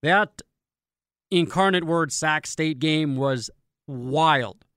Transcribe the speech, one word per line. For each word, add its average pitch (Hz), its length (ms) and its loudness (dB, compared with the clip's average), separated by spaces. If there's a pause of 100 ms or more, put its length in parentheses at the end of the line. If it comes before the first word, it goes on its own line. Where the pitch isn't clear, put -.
That 175 380 0 (880)
incarnate 180 540 2
Word 165 280 0
Sac 156 340 -2
State 156 320 -4
game 156 380 0
was 131 340 -2 (360)
wild. 135 760 0 (120)